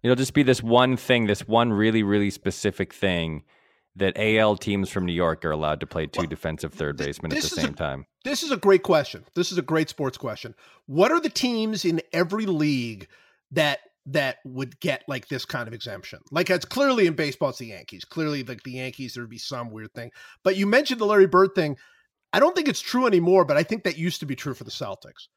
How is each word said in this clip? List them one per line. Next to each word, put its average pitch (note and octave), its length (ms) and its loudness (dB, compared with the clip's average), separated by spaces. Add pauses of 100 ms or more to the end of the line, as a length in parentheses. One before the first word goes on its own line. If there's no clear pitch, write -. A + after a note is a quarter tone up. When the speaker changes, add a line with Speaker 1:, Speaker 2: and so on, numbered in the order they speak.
Speaker 1:
It'll B2 140 4
just C3 180 -2
be D3 80 6
this B2 200 4
one B2 360 4
thing, A#2 280 2
this G2+ 220 0
one A#2 240 4
really, A2 300 4
really G2+ 260 2
specific - 640 -4
thing E2 500 -2 (540)
that F#2+ 220 0
A A2 200 2
L G#2+ 160 4
teams G2 360 -2
from F2+ 160 -4
New F2 80 -2
York E2 320 0
are D#2+ 40 0
allowed D2+ 300 -2
to D#2 60 -8
play D#2+ 200 -6
two - 140 -6
Speaker 2:
Well, E2+ 80 -4
Speaker 1:
defensive D#2+ 460 -8
third D2 240 -6
Speaker 2:
th-, C#2+ 100 -4
Speaker 1:
basemen D#2+ 240 -8
at - 40 -4
Speaker 2:
this D#4+ 120 -4
Speaker 1:
the - 80 -6
Speaker 2:
is - 20 -6
a D#2+ 100 -2
Speaker 1:
same C#2+ 60 -8
time. C#2 320 -8 (160)
Speaker 2:
this C#4 200 -4
is D#4 80 -6
a A3+ 80 0
great F#3+ 240 4
question. D#3 420 -2 (100)
This F3 160 -4
is F3+ 60 -6
a E3 60 -2
great D#3 260 -2
sports C3+ 300 -6
question. A2+ 360 -10 (300)
What F3 260 4
are E4+ 100 4
the D#4 100 -2
teams A3 560 -2
in E3 160 0 (100)
every F3 320 0
league C#3 640 -2 (440)
that, D3 260 0 (260)
that C3+ 400 -2
would C3 340 -10
get, C#3 300 -4
like, C3 200 -8
this C3+ 180 -8
kind A#2+ 220 -8
of A2+ 40 -14
exemption? G#2 460 -14 (120)
Like, F3 200 -2
it's F3+ 160 0
clearly B3+ 400 2
in E3 80 0
baseball, C#3+ 340 -4
it's B2+ 100 -8
the A#2 100 -14
Yankees. F#2 360 -18
Clearly, D3+ 400 -6
like, A#2 180 -14
the C3 100 -14
Yankees, B2+ 420 -12
there'd A#2 160 -12
be A#2+ 80 -18
some A#2+ 320 -10
weird G#2+ 240 -14
thing. A#2+ 160 -14 (320)
But F#3+ 140 2
you G3 100 0
mentioned B3 340 2
the G#3 60 0
Larry G3+ 220 8
Bird F#3+ 260 6
thing. D3+ 240 0 (520)
I G3+ 100 4
don't E4+ 140 6
think D#4 140 2
it's - 140 -2
true B3 240 0
anymore, F3+ 400 6
but C#3+ 100 2
I D#3+ 60 4
think G#3 220 -4
that E3 120 -2
used E3 240 -4
to D#3 60 -8
be C3+ 100 -6
true C3+ 160 -10
for A#2 120 -12
the A2 60 -16
Celtics. - 680 -12